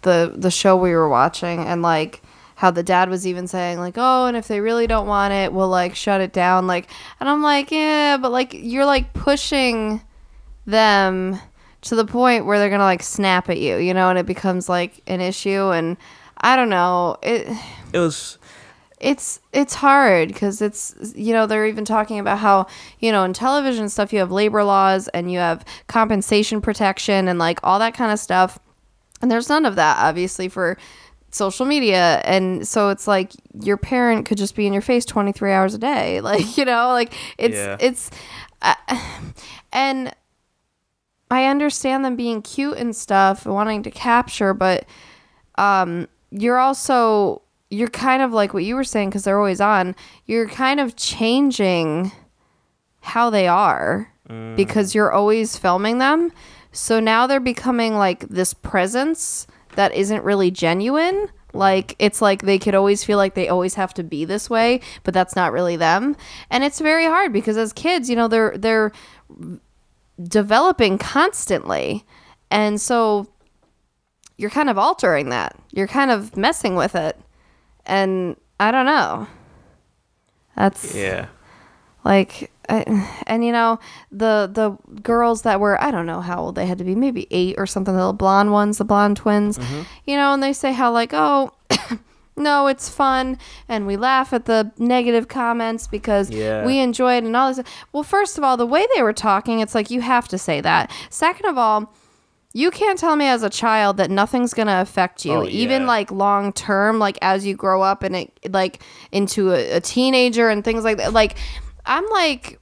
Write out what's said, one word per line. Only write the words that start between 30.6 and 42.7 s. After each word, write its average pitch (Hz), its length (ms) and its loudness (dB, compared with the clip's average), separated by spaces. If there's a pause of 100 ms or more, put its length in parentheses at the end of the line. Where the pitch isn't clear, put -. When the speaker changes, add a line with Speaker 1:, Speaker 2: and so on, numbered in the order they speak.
Speaker 1:
social 202 360 -2
media. 196 580 4
And 185 420 0
so 208 240 0
it's 196 160 -4
like 190 280 0 (280)
your 202 140 0
parent 240 500 0
could 214 120 -2
just 202 180 -4
be 208 100 -2
in 202 60 0
your 196 100 0
face 240 240 0
twenty-three 202 460 -2
hours 190 220 2
a 214 40 -10
day. 220 440 -2
<laughs> 107 80 -6
Like, 214 280 0
you 285 60 2
know, 247 300 0
like, 240 200 0 (240)
it's, 226 200 0
Speaker 2:
Yeah. 196 240 -4
Speaker 1:
it's, 247 280 0 (520)
uh, - 140 2 (960)
and 262 420 -4 (1120)
I 254 180 2
understand 277 580 0
them 254 100 -2
being 233 260 -4
cute 277 360 -6